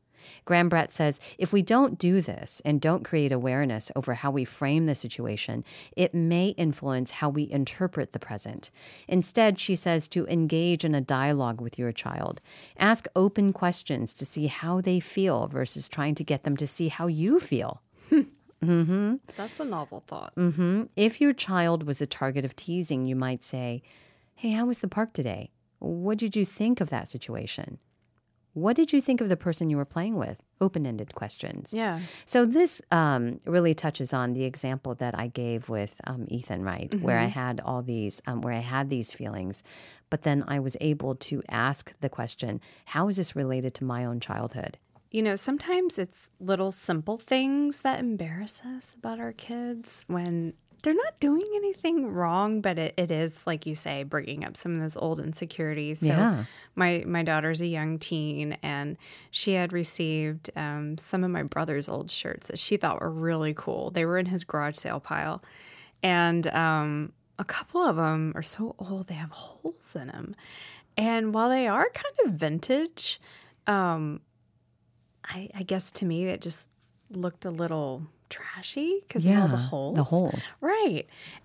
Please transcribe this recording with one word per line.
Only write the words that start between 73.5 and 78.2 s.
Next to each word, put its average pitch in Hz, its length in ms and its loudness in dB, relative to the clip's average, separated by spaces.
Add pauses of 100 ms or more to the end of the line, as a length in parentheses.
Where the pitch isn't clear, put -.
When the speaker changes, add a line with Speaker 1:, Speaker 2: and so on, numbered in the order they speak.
Speaker 2:
um, 170 560 0 (1040)
I, 185 300 -10
I 196 80 -6
guess 185 300 -4
to - 120 -4
me 170 220 0
it - 160 -4
just 165 240 -8 (440)
looked 180 340 -6
a 185 60 -6
little 156 560 -2 (220)